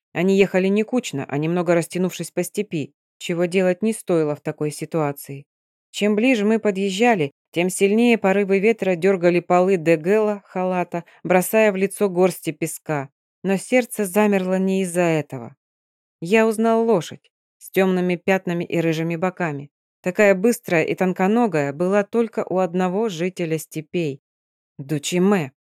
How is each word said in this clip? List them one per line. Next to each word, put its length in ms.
Они 240
ехали 300
не 160
кучно, 460
а 100
немного 380
растянувшись 560
по 100
степи, 520
чего 260
делать 360
не 120
стоило 420
в 60
такой 320
ситуации. 720
Чем 240
ближе 280
мы 140
подъезжали, 720
тем 180
сильнее 480
порывы 400
ветра 380
дёргали 420
полы 380
дегела, 680
халата, 580
бросая 480
в 60
лицо 320
горсти 420
песка. 580
Но 120
сердце 480
замерло 540
не 240
из-за 200
этого. 520
Я 280
узнал 360
лошадь 460
с 120
тёмными 460
пятнами 480
и 160
рыжими 340
боками. 560
Такая 320
быстрая 480
и 120
тонконогая 800
была 300
только 440
у 100
одного 520
жителя 480
степей. 640
Дучиме. 760